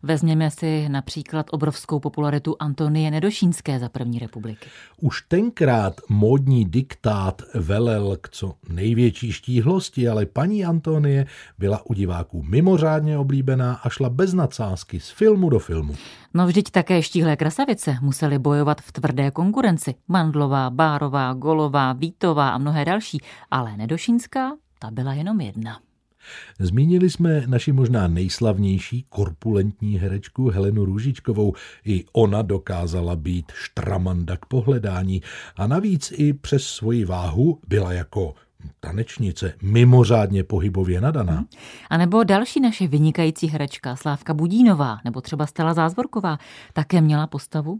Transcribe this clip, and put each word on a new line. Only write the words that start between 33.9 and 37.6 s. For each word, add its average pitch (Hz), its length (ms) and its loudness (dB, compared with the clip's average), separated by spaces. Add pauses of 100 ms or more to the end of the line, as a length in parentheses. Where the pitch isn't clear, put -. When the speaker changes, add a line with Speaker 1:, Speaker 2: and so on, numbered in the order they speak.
Speaker 2:
k - 80 -16
pohledání 104 760 -2 (340)
a 98 120 -2
navíc 180 480 0
i 147 180 2
přes 139 300 -2
svoji 110 420 -2
váhu 90 640 0